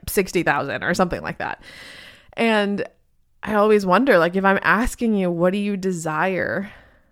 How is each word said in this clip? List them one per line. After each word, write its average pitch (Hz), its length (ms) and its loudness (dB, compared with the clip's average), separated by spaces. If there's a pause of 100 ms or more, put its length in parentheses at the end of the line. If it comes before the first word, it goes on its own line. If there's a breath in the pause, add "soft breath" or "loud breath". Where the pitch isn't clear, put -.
sixty 185 360 -2
thousand 139 400 -2
or 160 100 0
something 175 280 -2
like - 160 -10
that." - 220 -8 (760 loud breath)
And 208 500 0 (580)
I 214 120 -4
always 208 300 4
wonder, 196 340 4
like, 170 180 2
if 190 80 0
I'm 196 180 2
asking 214 520 0
you, 190 140 0
"What 175 240 0
do 202 60 -2
you 202 180 -2
desire?" 180 920 -4 (420 loud breath)